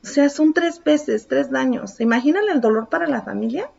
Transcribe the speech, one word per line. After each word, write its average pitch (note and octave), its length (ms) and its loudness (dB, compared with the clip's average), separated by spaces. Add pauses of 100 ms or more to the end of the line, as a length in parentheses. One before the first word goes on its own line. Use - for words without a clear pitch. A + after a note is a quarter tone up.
O - 40 -18
sea, C#4+ 240 2
son D#4 240 2
tres E4+ 280 0
veces, D4 460 0
tres C4 220 0
daños. B3+ 400 -2
¿Se - 140 -6
imaginan C4 460 2
el C#4+ 120 0
dolor A3 260 0
para E4+ 180 -2
la C4 140 -2
familia? A3+ 580 -6